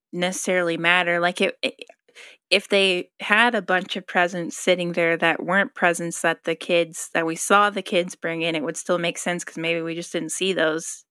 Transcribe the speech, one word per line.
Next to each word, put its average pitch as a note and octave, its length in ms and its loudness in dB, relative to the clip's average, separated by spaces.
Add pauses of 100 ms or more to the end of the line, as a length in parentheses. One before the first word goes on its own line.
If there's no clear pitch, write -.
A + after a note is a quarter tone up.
(140)
necessarily F3+ 640 0
matter. F3 420 2
Like, F3 220 0
it, - 200 2
it, - 140 -2 (760)
if G3 200 2
they F#3+ 500 2
had A#3 340 4
a G#3 80 0
bunch F#3 340 -2
of F#3 120 -10
presents F3+ 500 -2
sitting F3 360 0
there E3+ 240 2
that E3 280 0
weren't F#3+ 300 0
presents E3+ 480 0
that E3 220 0
the D#3+ 100 -2
kids, E3+ 580 -2
that E3 140 2
we D#3+ 80 -2
saw G3+ 340 4
the G3+ 140 -4
kids F3+ 320 -2
bring E3 260 -6
in, E3 140 0
it D3+ 80 -4
would E3 140 -4
still F3 200 -2
make E3+ 220 -4
sense F3 240 -4
'cause - 140 -14
maybe E3 240 -2
we E3 120 -6
just E3+ 180 -10
didn't D#3+ 200 -4
see F#3+ 220 -2
those. E3 580 -2